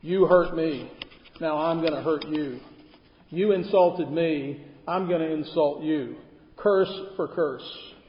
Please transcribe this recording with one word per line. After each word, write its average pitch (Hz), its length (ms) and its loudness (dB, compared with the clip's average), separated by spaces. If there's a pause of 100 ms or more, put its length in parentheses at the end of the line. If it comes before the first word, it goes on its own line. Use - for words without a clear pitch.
"You 180 260 4
hurt 170 280 6
me. 160 340 -2 (520)
Now 156 180 0
I'm 165 240 0
gonna 151 200 0
hurt 147 260 -2
you. 143 320 -4 (720)
You 185 200 0
insulted 175 600 2
me. 151 480 -2 (260)
I'm 180 220 -2
gonna 170 160 0
insult 151 580 -2
you." 151 320 -2 (420)
Curse 190 400 2 (200)
for 160 100 -4
curse. - 680 -6 (160)